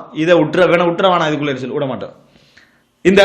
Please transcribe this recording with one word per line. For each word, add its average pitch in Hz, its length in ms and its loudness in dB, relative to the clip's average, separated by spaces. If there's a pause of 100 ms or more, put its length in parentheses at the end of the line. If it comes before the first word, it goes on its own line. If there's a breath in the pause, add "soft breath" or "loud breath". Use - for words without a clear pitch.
(120)
"இதை 165 220 0
விட்டுற, 160 320 0
வேணா 175 180 2
விட்டுற 175 220 0
வேணாம், 170 240 0
இதுக்குள்ள" 143 240 -4
சொல்லி 127 220 -10
விட 143 100 -4
மாட்டான். 104 280 -12 (880 soft breath)
இந்த 190 200 4